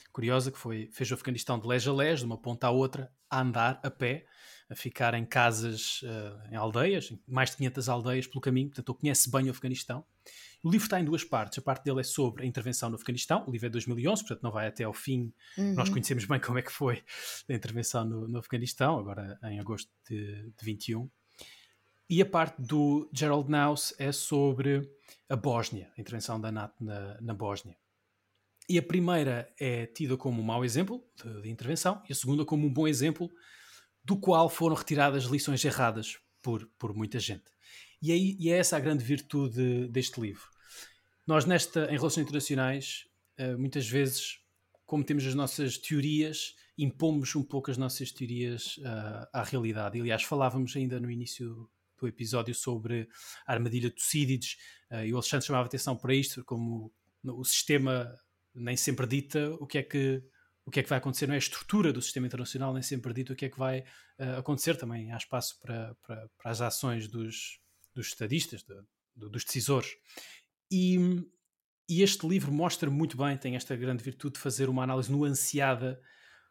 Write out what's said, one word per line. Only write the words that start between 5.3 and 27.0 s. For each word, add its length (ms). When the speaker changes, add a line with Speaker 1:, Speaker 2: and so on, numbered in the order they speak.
Speaker 1:
eh, 480
em 40
aldeias, 560
em 160
mais 240
de 60
quinhentas 300
aldeias 380
pelo 160
caminho, 280
portanto 220
ele 80
conhece 300
bem 180
o 40
Afeganistão. 520
O 80
livro 140
está 140
em 60
duas 180
partes, 360
a 20
parte 220
dele 160
é 40
sobre 400
a 40
intervenção 420
no 60
Afeganistão, 520
o 40
livro 160
é 20
de 40
dois 120
mil 140
e 80
onze, 160
portanto 180
não 100
vai 160
até 160
ao 100
fim, 380
Speaker 2:
Uhum. 200
Speaker 1:
nós 140
conhecemos 360
bem 140
como 180
é 60
que 80
foi 320
a 60
intervenção 500
no, 240
no 120
Afeganistão, 580
agora 460
em 160
agosto 320
de, 480
de 80
vinte 240
e 60
um. 120
E 120
a 40
parte 340
do 540
Gerald 360
Naus 500
é 120
sobre 800
a 60
Bósnia, 600
a 60
intervenção 400
da 100
nato 320
na, 380